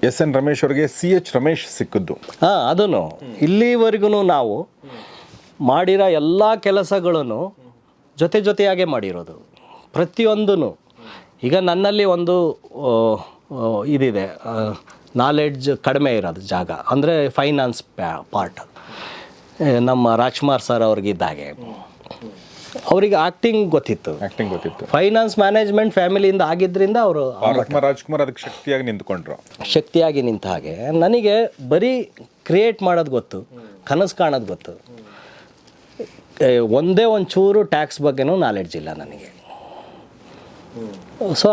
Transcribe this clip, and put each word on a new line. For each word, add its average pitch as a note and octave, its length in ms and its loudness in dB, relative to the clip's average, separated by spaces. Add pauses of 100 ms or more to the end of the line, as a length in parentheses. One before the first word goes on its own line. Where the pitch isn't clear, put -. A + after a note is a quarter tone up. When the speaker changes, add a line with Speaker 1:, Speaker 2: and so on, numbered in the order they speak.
Speaker 1:
ಎಸ್ B2+ 180 0
ಎನ್ D3+ 120 0
ರಮೇಶ್ C#3 300 0
ಅವ್ರಿಗೆ C#3+ 240 0
ಸಿ - 220 -2
ಎಚ್ F3+ 260 0
ರಮೇಶ್ C#3 300 0
ಸಿಕ್ಕಿದ್ದು. - 480 -4
Speaker 2:
ಹಾ, D#3+ 560 0
ಅದನ್ನು D3+ 500 0 (200)
ಇಲ್ಲಿವರೆಗೂ G#3+ 840 2
ನಾವು C#3+ 460 0 (920)
ಮಾಡಿರೋ F#3 480 4
ಎಲ್ಲ F3+ 460 4
ಕೆಲಸಗಳನ್ನು F3+ 1000 0 (640)
ಜೊತೆ E3+ 220 2
ಜೊತೆಯಾಗೆ G3 440 2
ಮಾಡಿರೋದು F#2+ 600 -6 (460)
ಪ್ರತಿಯೊಂದೂ. G3 840 0 (640)
ಈಗ B2+ 140 2
ನನ್ನಲ್ಲಿ F#3+ 480 2
ಒಂದು, F3 480 2
ಆ, A2+ 600 0 (400)
ಆ, A2+ 320 -2
ಇದಿದೆ, C3 400 0
ಆ, G#2+ 460 -6 (440)
ನಾಲೆಡ್ಜ್ C#3+ 540 0 (120)
ಕಡಿಮೆ C3+ 340 0
ಇರೋದು F#2 240 -4
ಜಾಗ F#2 300 -6
ಅಂದರೆ C#3+ 580 0
ಫೈನಾನ್ಸ್ C#3 540 -2
ಪ್ಯಾ-, E2 480 -10
ಪಾರ್ಟ್. F#2 300 -6 (1000)
ಏ, C3+ 160 4
ನಮ್ಮ B2 380 2
ರಾಜ್ಕುಮಾರ್ B2+ 460 0
ಸರ್ A#2 200 0
ಅವ್ರಿಗಿದ್ದಾಗೆ F2 680 -2 (1400)
ಅವ್ರಿಗೆ G3 240 4
ಆ್ಯಕ್ಟಿಂಗ್ F#3+ 560 2
ಗೊತ್ತಿತ್ತು, - 480 -2
Speaker 1:
ಆ್ಯಕ್ಟಿಂಗ್ G2+ 340 -6
ಗೊತ್ತಿತ್ತು. - 340 -8
Speaker 2:
ಫೈನಾನ್ಸ್ G#3 520 2
ಮ್ಯಾನೇಜ್ಮೆಂಟ್ G#3 560 2
ಫ್ಯಾಮಿಲಿಯಿಂದ F#3+ 480 2
ಆಗಿದ್ರಿಂದ F#3 540 2
ಅವರು D#3 360 0
ಆ G#2+ 160 -2
ಮಟ್ಟ A#2 100 2
Speaker 1:
ರಾಜ್ಕುಮಾರ್, C#3+ 260 0
ರಾಜ್ಕುಮಾರ್ D3 380 -2
ಅದಕ್ಕೆ B2+ 200 -4
ಶಕ್ತಿಯಾಗಿ C3+ 420 -4
ನಿಂತ್ಕೊಂಡ್ರು. F#2 560 -6 (240)
Speaker 2:
ಶಕ್ತಿಯಾಗಿ D3+ 580 0
ನಿಂತ A2 240 -2
ಹಾಗೆ F2 440 -6
ನನಗೆ G3+ 800 0
ಬರೀ A3+ 340 0 (420)
ಕ್ರಿಯೇಟ್ G#3+ 380 2
ಮಾಡೋದು E3+ 280 0
ಗೊತ್ತು, G#2+ 360 -6 (380)
ಕನಸು E3+ 320 0
ಕಾಣೋದು C#3+ 300 0
ಗೊತ್ತು. F2 340 -12 (1600)
ಏ, B2+ 140 4
ಒಂದೇ D#3 460 2
ಒಂದು G#3+ 220 2
ಚೂರು G3 360 4
ಟ್ಯಾಕ್ಸ್ D3+ 400 -2
ಬಗ್ಗೆನೂ C#3 340 0
ನಾಲೆಡ್ಜ್ G#2 400 -2
ಇಲ್ಲ D#2 160 -10
ನನಗೆ. - 500 -18 (1900)
So G3+ 200 0